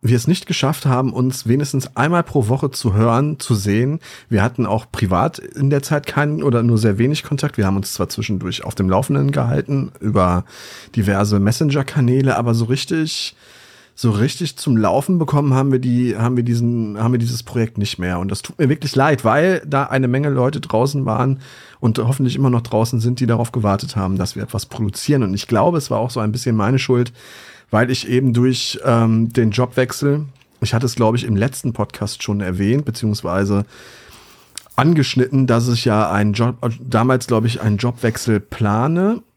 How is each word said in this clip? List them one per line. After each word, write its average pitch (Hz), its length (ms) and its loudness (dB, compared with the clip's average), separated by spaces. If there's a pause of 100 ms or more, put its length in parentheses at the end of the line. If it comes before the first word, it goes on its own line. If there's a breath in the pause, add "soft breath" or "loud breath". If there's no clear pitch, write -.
wir 120 140 2
es 120 120 0
nicht 175 180 0
geschafft - 400 -2
haben, 131 260 2
uns 127 360 -2
wenigstens 139 480 -2
einmal 170 260 2
pro 131 260 0
Woche 135 220 0
zu 113 240 -2
hören, 117 460 2
zu - 160 0
sehen. 110 440 0 (300 loud breath)
Wir 101 140 2
hatten 120 240 0
auch 107 240 -2
privat 95 480 0
in - 320 -2
der 143 100 2
Zeit 147 240 -2
keinen 147 380 -2
oder 120 180 2
nur 117 160 4
sehr 107 220 2
wenig 139 240 0
Kontakt. - 340 -4
Wir 101 80 2
haben 95 120 2
uns 95 160 -6
zwar 87 140 -4
zwischendurch 90 560 -6
auf - 120 -8
dem 95 120 0
Laufenden 139 440 2
gehalten 139 680 -2
über 90 460 2 (500 loud breath)
diverse 101 440 2
Messenger-Kanäle, 131 1000 2
aber 120 160 0
so 117 120 0
richtig, 156 680 -4 (600 loud breath)
so 117 160 0
richtig 120 460 -2
zum 127 200 0
Laufen 110 400 2
bekommen 147 380 2
haben 135 160 2
wir 127 80 2
die, 123 360 0
haben 117 200 0
wir 120 80 0
diesen, 117 580 -2
haben 117 120 2
wir 123 60 2
dieses 117 220 -4
Projekt 110 380 -4
nicht - 180 -4
mehr. 90 220 -4
Und 95 100 -4
das 95 140 -6
tut - 160 -16
mir 135 100 2
wirklich 147 260 -2
leid, 139 300 2
weil 156 400 2
da 139 200 0
eine 135 220 0
Menge 139 220 0
Leute 131 320 0
draußen 139 460 -2
waren 131 320 0 (400 loud breath)
und 113 180 0
hoffentlich 127 380 0
immer 131 160 2
noch 120 100 2
draußen 117 380 0
sind, 120 200 -2
die 127 60 0
darauf 117 260 0
gewartet 101 440 -2
haben, 95 240 0
dass 92 160 -4
wir 101 80 -8
etwas 107 240 -8
produzieren. 120 560 -2
Und 95 100 0
ich 98 140 -6
glaube, 147 320 2
es 135 100 -8
war 117 80 -2
auch 120 140 -2
so - 80 -6
ein 107 120 -2
bisschen 117 240 -2
meine 110 220 2
Schuld, 123 340 2 (600 loud breath)
weil 117 180 2
ich - 180 -4
eben 127 240 2
durch, 120 540 0
ähm, 113 480 2
den 113 160 2
Jobwechsel, 127 760 0 (360)
ich 117 140 -2
hatte 117 100 0
es, 117 80 -2
glaube 117 240 2
ich, 117 60 -2
im 113 120 0
letzten 117 380 -2
Podcast - 480 -6
schon 101 180 -2
erwähnt, 101 460 0
beziehungsweise 101 800 -2 (1120 loud breath)
angeschnitten, 135 720 2
dass 120 200 2
ich 120 160 0
ja 107 280 2
einen 104 220 2
Job, 117 240 0 (220)
damals, 123 460 0
glaube 113 220 2
ich, 120 140 -2
einen 104 160 0
Jobwechsel 117 600 0
plane 156 840 0 (140)